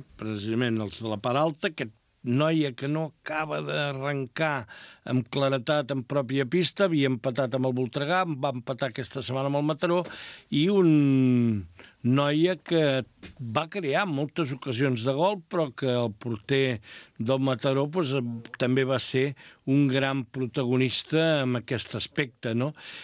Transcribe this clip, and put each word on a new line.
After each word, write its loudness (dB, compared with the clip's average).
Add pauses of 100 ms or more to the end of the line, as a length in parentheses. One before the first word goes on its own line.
(160)
precisament, -2
els -12
de -4
la -4
part 0
alta, -2
aquest -8 (320)
Noia 2
que -6
no -2 (180)
acaba -4
d'arrencar -4 (420)
amb 0
claretat 0
en -2
pròpia -2
pista, 2
havia 4
empatat 0
amb 0
el 0
Voltregà, 0
va -2
empatar -4
aquesta -8
setmana -2
amb 0
el 0
Mataró, 0 (500)
i 2
un 6 (400)
Noia 2
que 2 (340)
va -2
crear 0
moltes -2
ocasions 0
de 2
gol, 2
però -2
que -4
el 0
porter -2 (380)
del 0
Mataró, 0
pues, -2
eh, 0 (360)
també 2
va 0
ser 0 (280)
un 4
gran 0
protagonista 0
en -2
aquest -6
aspecte, -4
no? -2 (320)